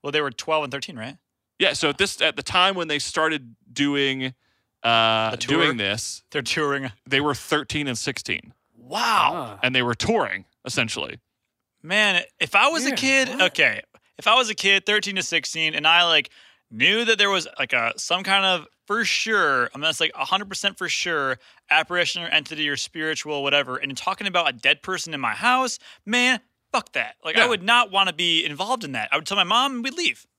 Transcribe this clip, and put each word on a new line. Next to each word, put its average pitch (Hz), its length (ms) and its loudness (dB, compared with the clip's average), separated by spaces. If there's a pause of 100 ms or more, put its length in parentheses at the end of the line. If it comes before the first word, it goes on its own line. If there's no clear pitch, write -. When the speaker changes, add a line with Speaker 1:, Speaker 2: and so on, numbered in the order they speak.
Speaker 1:
Well, 143 80 -6
they 151 100 0
were 143 100 -2
twelve 156 320 -2
and 131 80 -6
thirteen, 139 280 -10
right? 113 180 -12 (400)
Speaker 2:
Yeah, 175 160 2
so 151 160 0
at - 80 -2
this, - 240 0
at 151 140 2
the - 80 -8
time 185 320 2
when 170 120 -4
they 147 120 -2
started 156 560 -2 (180)
doing, 135 600 0 (480)
uh, 113 480 4
Speaker 1:
The 117 60 -6
tour? 160 260 2
Speaker 2:
doing 143 140 0
this, 104 520 -4
Speaker 1:
They're 139 140 -4
touring. 139 480 -2 (160)
Speaker 2:
they 143 140 2
were 147 120 2
thirteen 147 540 -2
and 120 100 -4
sixteen. - 560 -6 (240)
Speaker 1:
Wow. 208 560 0
Speaker 3:
Ah. 117 300 -8
Speaker 2:
And 127 100 0
they 127 80 2
were 120 140 0
touring, 117 500 -2 (180)
essentially. 113 560 -4 (640)
Speaker 1:
Man, 190 400 2 (180)
if - 160 -2
I 233 140 6
was 320 140 0
a 269 60 0
Speaker 3:
Weird. 240 100 -2
Speaker 1:
kid, 269 300 2
Speaker 3:
What? 254 120 -2 (120)
Speaker 1:
okay, 120 280 2 (380)
if - 80 0
I 220 80 6
was 247 160 2
a 202 40 -4
kid, 196 300 2
thirteen 208 300 0
to 180 80 -2
sixteen, 160 500 -2
and 151 140 0
I, 170 160 6
like, 160 260 2 (400)
knew 175 360 2
that 220 120 2
there 202 140 4
was, 185 160 0 (100)
like, 135 160 -2
a, 117 240 0
some 185 260 -2
kind 196 220 2
of, 180 220 0 (180)
for 220 180 -2
sure, 160 680 0
I 135 40 -12
mean, 143 60 -8
that's, 160 160 -2
like, 160 160 0
a 143 100 -6
hundred 196 240 -2
percent 196 280 -6
for 180 100 -6
sure, 143 500 -2 (320)
apparition 170 540 0
or 170 40 -10
entity 156 420 -2
or 139 80 -2
spiritual, 151 680 -6
whatever, 139 340 0
and 139 200 -8
talking 196 300 -6
about 175 220 0
a 127 40 -4
dead 139 280 0
person 170 320 -8
in 143 60 -8
my 117 140 -2
house, 247 460 0 (260)
man, 247 340 2 (320)
fuck - 220 -4
that. 117 220 -4 (100)
Like, 160 100 -4
I 226 60 4
Speaker 2:
Yeah. 240 60 6
Speaker 1:
would 208 160 -2
not 226 280 2
wanna 190 220 0
be 165 320 0
involved 196 380 -4
in 139 100 -8
that. 110 180 -4
I 139 60 2
would 151 80 -4
tell 196 120 -4
my 190 60 4
mom 247 320 2
and 240 80 -6
we'd 269 120 -6
leave. 339 300 -4 (140)